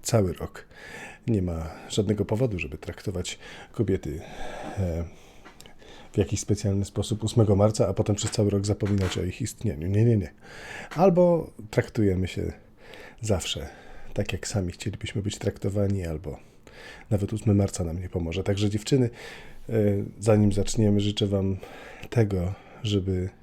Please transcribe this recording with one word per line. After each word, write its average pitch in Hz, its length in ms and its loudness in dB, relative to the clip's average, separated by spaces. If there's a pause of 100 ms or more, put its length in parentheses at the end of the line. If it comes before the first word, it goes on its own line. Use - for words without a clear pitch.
cały 95 320 2
rok. - 340 -12 (600)
Nie 107 140 2
ma 82 280 -4 (200)
żadnego 104 360 2
powodu, 110 340 0
żeby - 180 -8
traktować - 640 -8 (320)
kobiety, 92 500 -2 (580)
e, 85 420 -4 (920)
w - 40 0
jakiś 101 220 2
specjalny 101 460 0
sposób 104 380 -4
ósmego 107 320 4
marca, 104 320 4
a 92 60 0
potem 104 220 2
przez - 160 -4
cały 104 180 4
rok 101 160 2
zapominać 98 520 0
o 90 60 -2
ich 92 180 -4
istnieniu. 87 460 -4
Nie, 104 180 4
nie, 117 120 6
nie. 90 140 -2 (640)
Albo 175 560 4 (180)
traktujemy 92 580 2
się 85 240 -4 (680)
zawsze 92 480 -2 (440)
tak, - 200 -2
jak - 140 -8
sami 90 240 -2
chcielibyśmy - 500 -6
być 104 160 -4
traktowani, 101 680 -2
albo 78 340 -6 (720)
nawet 101 240 0
ósmy 107 200 2
marca 98 300 4
nam 85 180 -4
nie 92 80 -8
pomoże. 87 340 -2
Także, 104 260 2
dziewczyny, 117 400 2 (600)
e, 113 40 -4 (460)
zanim 104 340 6
zaczniemy, 101 460 4
życzę 104 280 0
wam 98 300 0 (520)
tego, 98 440 2 (300)
żeby 95 460 0 (140)